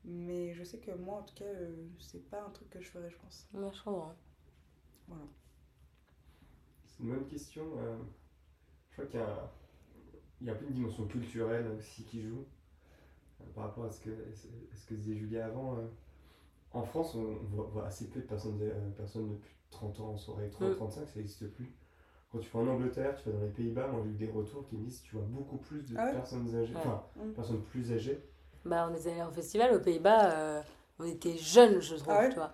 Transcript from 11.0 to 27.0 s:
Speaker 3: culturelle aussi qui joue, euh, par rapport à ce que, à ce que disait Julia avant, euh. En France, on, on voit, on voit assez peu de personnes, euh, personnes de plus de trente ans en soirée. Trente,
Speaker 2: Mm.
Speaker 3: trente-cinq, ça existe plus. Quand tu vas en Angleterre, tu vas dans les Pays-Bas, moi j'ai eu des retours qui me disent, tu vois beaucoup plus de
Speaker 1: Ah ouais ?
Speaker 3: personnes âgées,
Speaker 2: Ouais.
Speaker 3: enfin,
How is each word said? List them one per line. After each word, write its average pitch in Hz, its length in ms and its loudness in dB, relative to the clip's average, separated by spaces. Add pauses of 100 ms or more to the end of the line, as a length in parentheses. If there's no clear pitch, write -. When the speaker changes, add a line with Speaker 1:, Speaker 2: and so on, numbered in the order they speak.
Speaker 3:
culturelle 113 600 -2 (100)
aussi - 280 -14
qui 113 180 -8
joue, 120 220 -8 (960)
euh, - 40 -18 (100)
par 107 100 -8
rapport 117 200 -8
à 110 60 -4
ce - 100 -14
que, 110 100 -10
à - 680 -14
ce - 100 -20
que 113 80 -8
disait 107 220 -4
Julia 110 300 -4
avant, 127 300 -4
euh. 113 100 -6 (880)
En 120 100 -4
France, 160 320 -2
on, 113 60 -2
on 104 340 -4
voit, 104 120 -2
on - 20 -10
voit 104 180 -4
assez 104 240 -8
peu - 80 -8
de - 80 -6
personnes, 104 340 -4
euh, 104 360 -2
personnes 104 340 -6
de 104 60 -4
plus - 160 -16
de - 180 -20
trente 104 300 -8
ans 107 80 -6
en 107 80 -6
soirée. 104 340 -6
Trente, 190 220 0
Speaker 2:
Mm. - 20 2
Speaker 3:
trente-cinq, 127 340 -6
ça 107 120 -10
existe 104 320 -8
plus. 127 200 -12 (600)
Quand 113 80 -6
tu - 100 -10
vas 117 80 -2
en 120 80 4
Angleterre, 131 560 0
tu 110 80 -4
vas 104 80 -2
dans 104 60 0
les 101 80 -2
Pays-Bas, 117 340 -2
moi 120 160 -2
j'ai 107 80 -2
eu 107 160 -4
des 110 60 -6
retours 110 340 -4
qui 113 100 -8
me 104 80 -4
disent, 123 180 -8
tu - 120 -16
vois 107 100 -4
beaucoup 139 320 -6
plus 147 280 -8
de 117 120 -6
Speaker 1:
Ah 226 100 2
ouais ? 277 80 2
Speaker 3:
personnes 123 420 -4
âgées, 117 180 0
Speaker 2:
Ouais. 165 60 -4
Speaker 3:
enfin, 117 240 -2 (120)